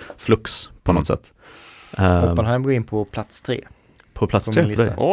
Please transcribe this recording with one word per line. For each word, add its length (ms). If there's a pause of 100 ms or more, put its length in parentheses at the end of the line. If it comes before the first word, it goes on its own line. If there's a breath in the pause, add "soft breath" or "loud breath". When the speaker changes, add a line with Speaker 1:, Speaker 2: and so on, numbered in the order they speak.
(180 loud breath)
Speaker 1:
flux 520 (120)
på 80
Speaker 2:
Mm. 100
Speaker 1:
något 60
sätt. 280 (640 loud breath)
Ehm, 360
Speaker 3:
Oppenheimer 320
går 80
in 120
på 200
plats 380
tre. 180 (540)
Speaker 1:
på 120
plats 200
Speaker 3:
På 60
Speaker 1:
tre 140
Speaker 3:
min 100
Speaker 1:
för 80
dig? 60
Speaker 3:
lista. 120 (100)